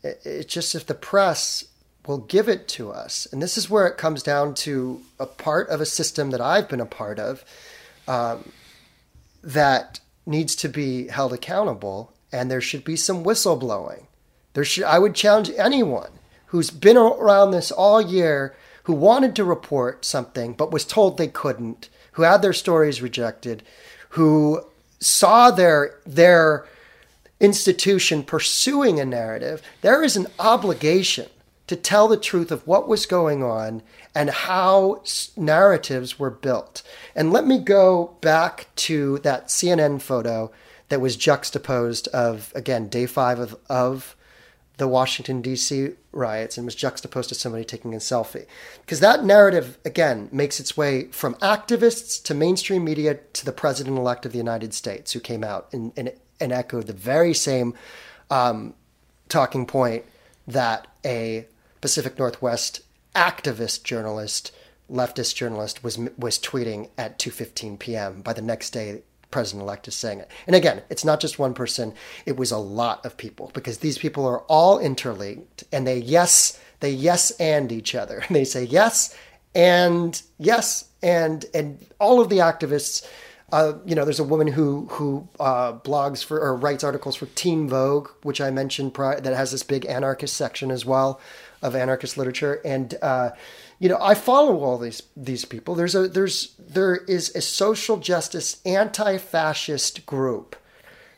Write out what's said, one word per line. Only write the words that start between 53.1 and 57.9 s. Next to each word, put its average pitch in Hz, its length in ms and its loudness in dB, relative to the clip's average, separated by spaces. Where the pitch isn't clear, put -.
to - 120 -8
the 143 60 -6
president-elect 131 760 -2
of 120 60 -10
the 120 80 -8
United 113 340 -6
States, - 380 -10
who 123 80 -8
came 113 240 -8
out 101 280 -8
and, 117 240 -8
and, 127 180 -8
and 131 120 -4
echoed 120 360 -6
the 110 60 -10
very 139 400 2
same, 123 420 -2